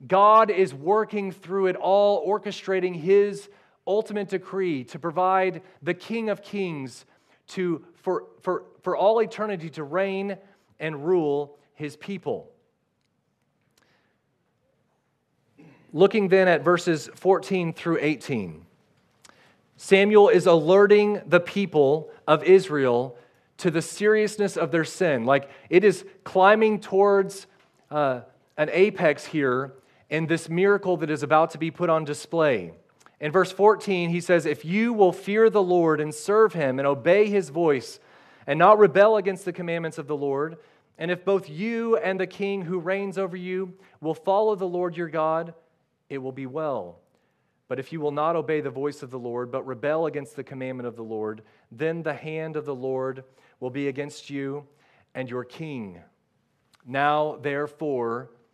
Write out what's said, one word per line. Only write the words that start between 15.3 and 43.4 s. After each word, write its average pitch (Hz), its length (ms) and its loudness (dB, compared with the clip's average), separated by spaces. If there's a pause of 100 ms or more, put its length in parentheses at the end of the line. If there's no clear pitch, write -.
Looking 196 340 4
then 185 220 6
at 156 120 4
verses 170 540 0
fourteen 180 560 0
through 165 300 -2
eighteen, 107 640 -4 (1120)
Samuel 202 500 6
is 175 180 4
alerting 196 800 4
the 165 140 4
people 156 720 0 (160)
of 151 160 2
Israel 135 760 4 (400)
to 175 140 -2
the 160 100 -2
seriousness 208 760 0
of 156 140 -4
their 165 120 0
sin. 147 400 -2
Like, 135 260 0 (200)
it 185 160 4
is 180 180 2 (220)
climbing 214 560 4
towards, 196 640 0 (420)
uh, 139 320 -2 (360)
an 151 160 0
apex 175 520 2
here 139 480 -2 (360)
in 156 180 -4
this 165 220 -4
miracle 185 480 0
that 151 120 -4
is 147 140 -4
about 156 280 2
to 156 60 -16
be 160 140 -6
put 170 180 -2
on 160 140 2
display. 143 720 -2 (480)
In 151 100 -6
verse 180 220 0
fourteen, 190 560 2
he 170 100 -2
says, 170 260 2
"If 147 200 -4
you 220 260 0
will 196 220 4
fear 214 360 2
the 202 140 2
Lord 165 380 2
and 151 120 -6
serve 214 380 2
him 135 260 -2
and 139 80 0
obey 143 440 4
his 196 180 0
voice 147 540 -2 (440)
and 147 140 0
not 208 200 8
rebel 202 360 6
against 190 300 -2
the 175 80 -6
commandments 170 440 -6
of 143 100 -10
the 147 100 -4
Lord, 143 400 -4 (400)
and 165 120 -6
if 180 140 -4
both 190 260 -2
you 226 460 -4
and 190 240 -2
the 185 80 -4
king 196 360 -6
who 180 160 -6
reigns 185 380 -6
over 190 200 -6
you 185 380 -8 (260)